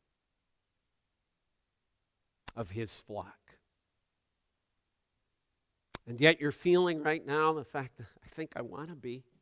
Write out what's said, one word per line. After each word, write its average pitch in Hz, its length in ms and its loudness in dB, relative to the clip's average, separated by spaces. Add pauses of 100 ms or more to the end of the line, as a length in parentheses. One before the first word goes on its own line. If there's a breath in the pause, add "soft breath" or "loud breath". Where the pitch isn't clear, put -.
(2500)
of 104 160 -6
his 110 300 -8
flock, - 560 -14 (2500)
and 120 140 -10
yet 160 180 8
you're 147 140 0
feeling 175 500 4
right 156 240 0
now 156 240 4
the 151 140 -4
fact 135 320 -8
that, 110 100 -16 (160)
"I - 60 -20
think - 260 -10
I - 60 -6
want 135 260 -10
to 175 80 -14
be," 131 300 -10 (160)